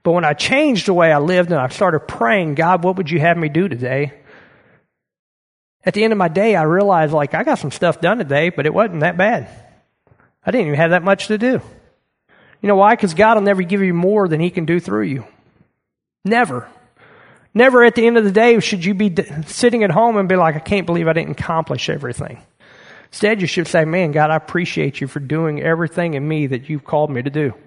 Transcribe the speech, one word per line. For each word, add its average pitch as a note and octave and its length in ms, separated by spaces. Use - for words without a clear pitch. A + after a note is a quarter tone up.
But E3+ 100
when F3 140
I D3 80
changed C4 540
the F#3+ 60
way E3 200
I C#3+ 60
lived F3 320
and D3 100
I B2+ 80
started E3+ 320
praying, F#3+ 540
"God, E3+ 280
what F#3 140
would F3 120
you D#3+ 120
have E3+ 160
me D#3+ 100
do E3 220
today?" C3 420
At F3+ 80
the G#3 100
end A3 80
of G#3 60
my F3+ 100
day, G3 280
I D#3+ 80
realized, E3 500
like, D3 200
I F3 100
got - 160
some C#3+ 120
stuff - 300
done F#3 160
today, D3+ 320
but C#3+ 160
it D#3 80
wasn't F3+ 280
that E3+ 160
bad. F#3+ 320
I F#3 60
didn't G#3 160
even D3 120
have E3 120
that F3 120
much F#3+ 240
to G#3+ 100
do. A#3 240
You G3+ 60
know G3+ 80
why? G#3 200
'Cause F#3 180
God A3 220
will G#3 80
never G3 180
give G3 200
you F#3 120
more F#3+ 340
than D#3 120
he F3 100
can E3+ 160
do E3+ 140
through G3+ 240
you. C3+ 220
Never. F#3+ 420
Never B3 300
at A#3 120
the A#3 120
end A#3 100
of A3 60
the G3 80
day A3+ 300
should F3+ 220
you G3+ 100
be G3+ 160
d-, E3+ 160
sitting A#3 380
at F#3+ 80
home A3+ 260
and G3 100
be F#3 80
like, D#3+ 200
"I D#3 40
can't F#3+ 260
believe E3+ 220
I D#3+ 60
didn't D#3 260
accomplish D#3+ 500
everything." C3+ 520
Instead, G#3 340
you E3 60
should E3+ 200
say, D#3+ 180
"Man, E3 260
God, D3+ 200
I D#3+ 60
appreciate D#3+ 640
you C#3 60
for D3 120
doing D3+ 420
everything E3 520
in C#3+ 140
me D3+ 200
that B2+ 220
you've D3+ 160
called D3+ 260
me B2 100
to C#3 80
do." C#3 240